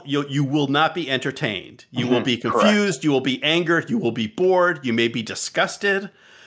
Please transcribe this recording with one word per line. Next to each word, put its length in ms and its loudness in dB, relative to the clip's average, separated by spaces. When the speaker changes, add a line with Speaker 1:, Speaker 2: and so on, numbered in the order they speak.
Speaker 1:
you'll, 220 -2
you 160 0
will 240 0
not 260 2
be 160 -6
entertained. 800 -4
You 160 -4
will 120 4
Speaker 2:
Mm-hmm. 80 0
Speaker 1:
be 120 0
Speaker 2:
Correct. 220 0
Speaker 1:
confused. 440 2
You 80 2
will 80 4
be 220 -2
angered. 480 0
You 80 0
will 140 0
be 160 -4
bored. 580 0
You 80 0
may 140 2
be 160 -4
disgusted. 880 -2